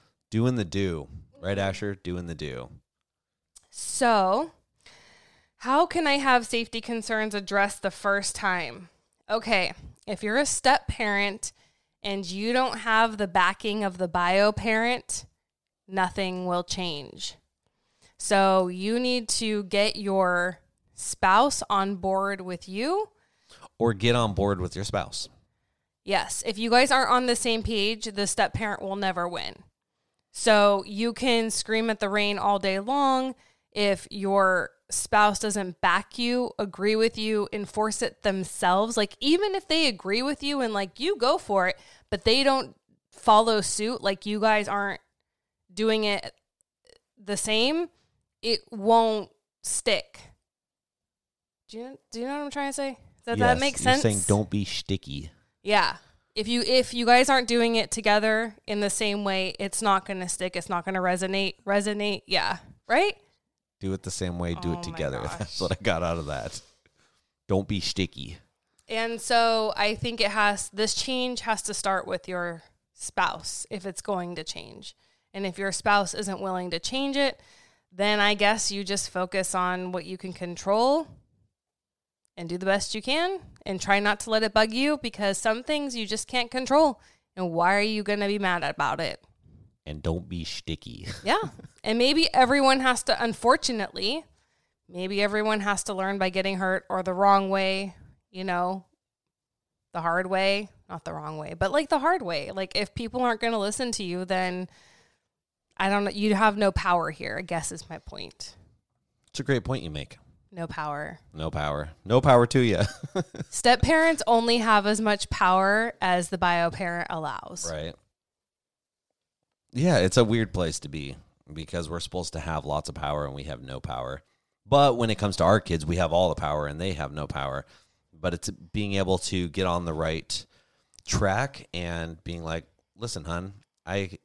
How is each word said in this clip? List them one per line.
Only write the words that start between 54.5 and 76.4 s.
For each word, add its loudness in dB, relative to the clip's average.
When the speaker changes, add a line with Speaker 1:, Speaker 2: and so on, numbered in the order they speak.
Speaker 1:
shticky. -6
Speaker 2:
Yeah. 2
If -4
you, 0
if 2
you -2
guys 8
aren't 4
doing 4
it 0
together 2
in -2
the 0
same -2
way, -2
it's -4
not 2
gonna -6
stick. -6
It's -6
not -4
gonna -2
resonate. 0
Resonate. 0
Yeah. 0
Right? 2
Speaker 1:
Do -4
it -6
the -8
same -6
way. -2
Do -6
Speaker 2:
Oh 0
Speaker 1:
it -2
Speaker 2:
my -10
Speaker 1:
together. -6
<laughs> -8
Speaker 2:
gosh. -6
Speaker 1:
That's -8
what -2
I -4
got 0
out -2
of -8
that. -8
Don't 0
be -4
shticky. -6
Speaker 2:
And -4
so 2
I 0
think -4
it 2
has, 0
this -2
change -4
has -2
to -6
start -2
with -6
your -6
spouse -4
if -10
it's -10
going -6
to -10
change. -14
And -6
if -6
your -4
spouse 2
isn't -6